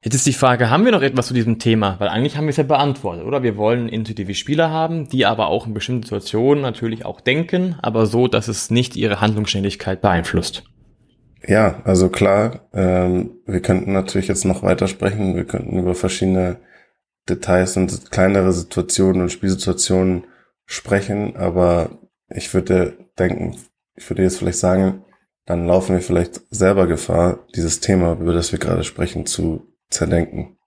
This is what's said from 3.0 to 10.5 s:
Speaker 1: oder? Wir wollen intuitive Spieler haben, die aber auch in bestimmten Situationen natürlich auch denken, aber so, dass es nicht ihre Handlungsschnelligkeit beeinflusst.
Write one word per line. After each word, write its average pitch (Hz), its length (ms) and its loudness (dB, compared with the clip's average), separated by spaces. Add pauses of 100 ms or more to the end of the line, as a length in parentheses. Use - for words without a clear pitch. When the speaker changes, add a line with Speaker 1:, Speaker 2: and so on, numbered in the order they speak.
Speaker 1:
oder? 131 180 -2
Wir 113 140 0
wollen 113 320 0
intuitive 107 460 -6
Spieler 156 360 -2
haben, 160 380 -4
die 127 160 2
aber 110 220 2
auch 101 200 -2
in 110 60 -8
bestimmten 113 300 -4
Situationen 117 580 0
natürlich 113 460 -6
auch - 160 -12
denken, 170 580 0
aber 113 240 2
so, 117 240 2
dass 110 200 0
es - 220 -6
nicht 120 260 0
ihre 101 260 0
Handlungsschnelligkeit 101 800 -2
beeinflusst. - 600 0 (840)